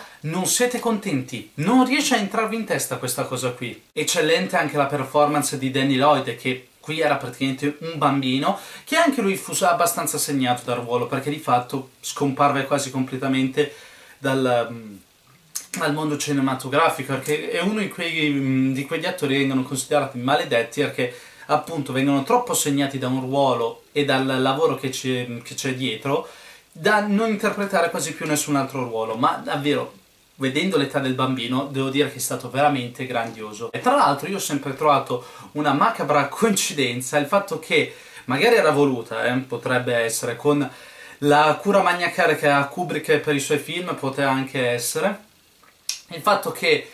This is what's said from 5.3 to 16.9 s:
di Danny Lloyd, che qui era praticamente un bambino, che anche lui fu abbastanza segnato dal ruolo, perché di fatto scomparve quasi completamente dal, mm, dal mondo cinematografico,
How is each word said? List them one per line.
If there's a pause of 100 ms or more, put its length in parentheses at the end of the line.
di
Danny
Lloyd,
che (140)
qui
era
praticamente
un
bambino, (240)
che
anche
lui
fu (100)
abbastanza
segnato
dal
ruolo,
perché
di
fatto (100)
scomparve
quasi
completamente (440)
dal,
mm, (840)
dal
mondo
cinematografico,